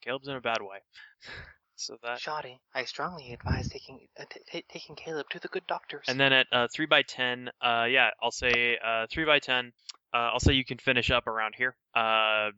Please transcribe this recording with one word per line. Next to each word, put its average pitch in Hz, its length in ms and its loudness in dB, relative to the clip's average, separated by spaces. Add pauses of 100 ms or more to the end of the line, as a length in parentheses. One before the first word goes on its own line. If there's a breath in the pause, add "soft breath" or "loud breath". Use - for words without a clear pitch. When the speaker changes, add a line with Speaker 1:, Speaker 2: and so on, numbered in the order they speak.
Speaker 1:
Caleb's 131 240 -6
in 143 100 -8
a 131 40 -10
bad 117 200 -2
way. 98 180 -14 (440 loud breath)
<laughs> - 60 -20 (500 loud breath)
So - 240 -12
that 120 160 -6
Speaker 2:
Shoddy, 135 400 -8 (160)
I 131 120 -4
strongly 143 480 -8
advise - 340 -4
taking, - 400 -16 (100)
uh, 143 120 -12
t-, - 100 -18 (100)
t-, 170 220 -10
taking 160 240 -16
Caleb 156 360 -8
to 180 60 -10
the 175 100 -10
good - 180 -8
doctors. - 420 -8
Speaker 1:
And 131 100 -2
then 135 140 4
at, 131 180 6
uh, 120 240 2
three 156 120 -4
by 151 160 6
ten, 123 480 -4 (100)
uh, 117 300 2
yeah, 127 180 6 (140)
I'll 117 80 0
say, 120 520 2
uh, 113 280 0
three 160 160 -2
by 147 140 6
ten, 123 340 -2 (400 loud breath)
uh, 117 180 2
I'll 123 80 0
say 143 140 6
you 131 100 2
can 123 140 -8
finish 123 320 0
up 123 160 2
around 110 280 -4
here. 127 220 -2 (180)
Uh, 110 640 4